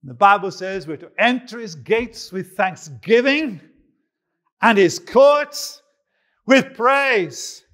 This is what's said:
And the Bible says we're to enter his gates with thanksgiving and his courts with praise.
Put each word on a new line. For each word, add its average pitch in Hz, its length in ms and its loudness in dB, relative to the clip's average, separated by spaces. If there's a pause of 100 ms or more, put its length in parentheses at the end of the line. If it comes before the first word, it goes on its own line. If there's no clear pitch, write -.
And 139 80 -18
the 123 60 -16
Bible 196 360 2
says 185 360 -10
we're 151 100 -10
to - 200 -20
enter 240 420 -2
his 196 160 -14
gates 226 560 -6
with 185 240 -12
thanksgiving 208 1040 -2 (1000)
and 220 160 2
his 180 200 2
courts 285 840 0 (640)
with 262 300 2
praise. 247 880 -2 (100)